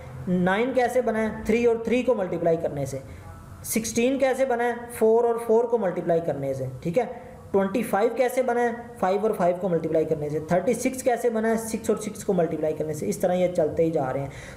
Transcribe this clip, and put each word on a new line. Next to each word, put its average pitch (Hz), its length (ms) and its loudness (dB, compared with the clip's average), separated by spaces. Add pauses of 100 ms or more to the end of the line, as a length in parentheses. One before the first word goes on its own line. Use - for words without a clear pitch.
(300)
नाइन 190 440 2
कैसे 247 300 2
बना 220 160 0
है, 220 260 -2
थ्री 233 200 4
और 226 200 2
थ्री 240 180 2
को 240 120 2
multiply 170 420 0
करने 143 280 -4
से। 135 160 -6 (640)
सिक्सटीन 240 540 0
कैसे 262 260 2
बना 240 180 2
है, 240 280 -4
फ़ोर 226 340 4
और 226 140 2
फ़ोर 226 260 4
को 233 120 2
multiply 170 440 0
करने 139 320 -2
से, 127 160 -4 (140)
ठीक 170 140 -2
है। - 300 -2 (260)
ट्वेंटी 196 300 2
फ़ाइव 220 300 2
कैसे 254 300 2
बना 240 180 0
है, 233 380 -2
फ़ाइव 196 240 0
और 220 100 2
फ़ाइव 175 240 2
को 196 120 -2
multiply 160 360 2
करने 147 240 -2
से। 151 120 -2
थर्टी 185 320 0
सिक्स 262 280 -2
कैसे 240 280 2
बना 220 180 0
है, 220 120 2
सिक्स - 300 -4
और 208 80 2
सिक्स - 260 -10
को 202 100 0
multiply 160 400 0
करने 156 200 -4
से। 151 120 -6
इस 202 160 -4
तरह 180 120 2
ये 180 160 4
चलते 165 340 2
ही 160 80 2
जा 143 180 0
रहे 139 140 -2
हैं। 131 80 -8 (260)